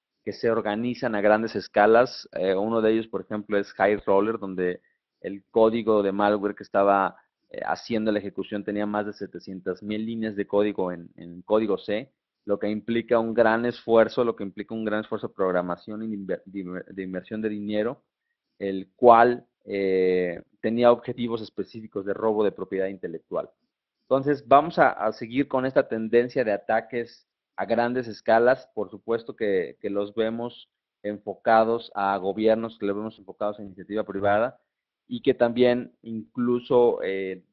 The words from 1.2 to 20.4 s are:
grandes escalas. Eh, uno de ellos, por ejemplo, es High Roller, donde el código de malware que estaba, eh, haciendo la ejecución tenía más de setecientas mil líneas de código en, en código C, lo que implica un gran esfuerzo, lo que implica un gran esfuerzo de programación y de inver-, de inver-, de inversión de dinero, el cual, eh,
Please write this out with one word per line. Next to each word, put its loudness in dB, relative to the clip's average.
grandes 2
escalas. 2
Eh, -2
uno -2
de 4
ellos, -2
por -6
ejemplo, -6
es -4
High 0
Roller, 0
donde -4
el -12
código 4
de 0
malware 0
que -18
estaba, 2
eh, -12
haciendo -4
la 0
ejecución -8
tenía -4
más -4
de -8
setecientas -10
mil -6
líneas -6
de -4
código -2
en, -14
en -18
código 0
C, -6
lo -2
que -4
implica 0
un -4
gran 0
esfuerzo, 2
lo -4
que -8
implica -12
un -6
gran -2
esfuerzo -8
de -12
programación -4
y -8
de -8
inver-, -8
de -12
inver-, -10
de -12
inversión -10
de -2
dinero, -4
el -6
cual, 8
eh, 0